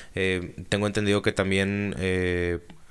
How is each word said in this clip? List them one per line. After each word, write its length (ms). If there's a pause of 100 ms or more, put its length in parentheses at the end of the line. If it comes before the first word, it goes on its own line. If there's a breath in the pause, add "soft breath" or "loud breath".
(160 loud breath)
eh, 380 (140)
tengo 200
entendido 340
que 100
también, 680
eh, 600 (320)